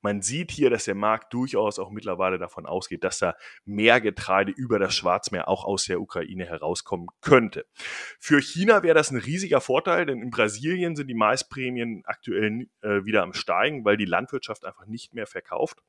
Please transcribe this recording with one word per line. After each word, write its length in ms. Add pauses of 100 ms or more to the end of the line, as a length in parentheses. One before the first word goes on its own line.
man 200
sieht 300
hier, 180
dass 160
der 100
Markt 380
durchaus 460
auch 100
mittlerweile 480
davon 280
ausgeht, 380
dass 160
da 160 (300)
mehr 340
Getreide 540
über 260
das 160
Schwarzmeer 540
auch 160
aus 180
der 160
Ukraine 460
herauskommen 640 (120)
könnte. 460 (540)
Für 220
China 420
wäre 120
das 160
ein 60
riesiger 420
Vorteil, 460
denn 160
in 80
Brasilien 680
sind 120
die 60
Maisprämien 920
aktuell, 640 (140)
äh, 200
wieder 200
am 100
Steigen, 500
weil 140
die 80
Landwirtschaft 580
einfach 220
nicht 280
mehr 140
verkauft. 600